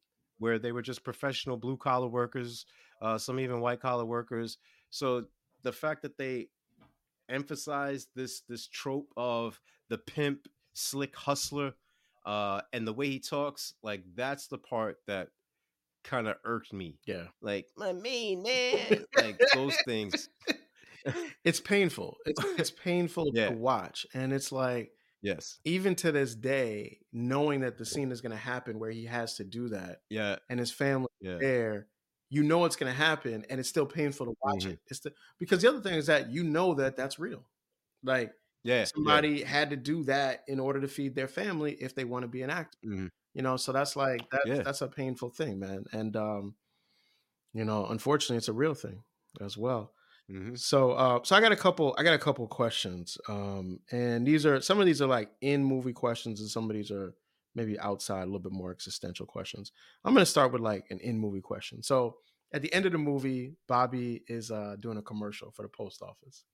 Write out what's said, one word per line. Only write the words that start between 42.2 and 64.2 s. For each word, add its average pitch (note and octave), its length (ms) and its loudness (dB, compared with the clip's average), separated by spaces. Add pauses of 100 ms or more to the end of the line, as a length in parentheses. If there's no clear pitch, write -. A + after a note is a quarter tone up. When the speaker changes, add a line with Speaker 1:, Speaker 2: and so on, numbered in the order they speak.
Speaker 2:
be B2+ 120 -6
an C3 80 -4
actor. D#3+ 340 -6
Speaker 1:
Mm-hmm. F#2+ 240 -4 (280)
Speaker 2:
You C3+ 80 -4
know, C3 140 2
so B2+ 140 -2
that's C#3 240 2
like, C3 360 0
that's, C#3 160 2
Speaker 1:
Yeah. E3+ 160 2
Speaker 2:
that's C#3 180 -2
a C#3 60 -2
painful B2+ 420 -4
thing, A#2+ 300 -4
man. G2 320 -6
And, A2 240 -4
um, G#2+ 400 -4 (1000)
you A2 120 -2
know, G#2+ 200 0
unfortunately, B2+ 520 0
it's A2+ 100 -2
a A2 60 0
real C#3+ 200 2
thing A2 300 -12 (360)
as G2+ 180 -10
well. A2+ 360 -2 (360)
Speaker 1:
Mm-hmm. G2 260 -10
Speaker 2:
So, C3 380 4
uh, B2+ 300 6
so - 120 6
I G#3 60 12
got A3+ 100 8
a G3+ 40 6
couple, E3+ 440 4
I - 40 2
got E3 120 8
a C#3+ 40 4
couple C3 280 0
questions. G2 720 -2 (100)
Um, G2 520 -6 (120)
and A#2+ 340 2
these D3 200 6
are, C#3 140 6
some G3 200 4
of F#3+ 80 8
these D3+ 140 6
are, C#3 60 4
like, A#2+ 220 4 (100)
in C#3 240 2
movie C3 300 2
questions, A#2 480 -2
and G#2+ 80 -6
some A2+ 200 -2
of G#2+ 60 -2
these G#2 140 -4
are G2 240 -6 (400)
maybe A2 260 -2
outside, G2 440 -4
a - 20 -4
little G2 140 -4
bit F#2 120 -8
more F#2 200 -6
existential - 560 -10
questions. - 440 -10 (320)
I'm A#3 120 4
gonna G3+ 100 10
start C3+ 260 6
with, B2 120 0
like, G#2+ 260 0
an G2 100 -8
in A2+ 200 -2
movie G2+ 220 -2
question. G#2+ 420 -10
So B2 340 2 (340)
at C#3+ 120 -4
the D#3 100 -4
end F#3+ 140 4
of F3+ 40 2
the E3+ 60 0
movie, C#3 580 -2 (120)
Bobby B2 600 0